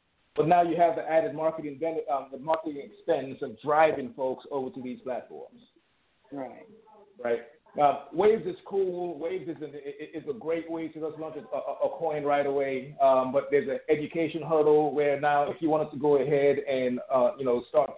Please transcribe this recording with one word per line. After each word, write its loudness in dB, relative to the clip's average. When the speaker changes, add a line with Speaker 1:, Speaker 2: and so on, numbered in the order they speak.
Speaker 1:
But 2
now 6
you 0
have 4
the -6
added 2
marketing -4
ben-, -4
um, -4
the -10
marketing -4
expense -4
of -10
driving 2
folks -4
over -4
to -12
these -10
platforms. -12
Speaker 2:
Right. -14
Speaker 1:
Right. -2
Uh, 2
Waves 4
is -8
cool. -4
Waves -8
is, -10
an, -12
i-, -14
i-, -14
is -12
a -4
great -6
way -8
to -14
just -8
launch -10
a, -12
a, -4
a -4
coin -4
right 2
away. -2
Um, 6
but 0
there's 2
an -4
education 0
hurdle 4
where 2
now 2
if -10
you 0
wanted 0
to -10
go 4
ahead 4
and, 0
uh, 4
you -4
know, 2
start 2